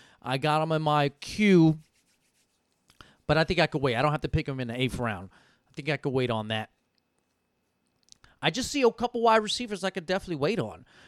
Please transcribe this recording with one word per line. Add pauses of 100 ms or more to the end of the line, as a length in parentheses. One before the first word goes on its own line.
(220)
I
got
him
in
my (100)
queue, (1500)
but
I
think
I
could
wait.
I
don't
have
to
pick
him
in
the
eighth
round. (400)
I
think
I
could
wait
on
that. (1700)
I
just
see
a
couple
wide
receivers
I
could
definitely
wait
on. (220)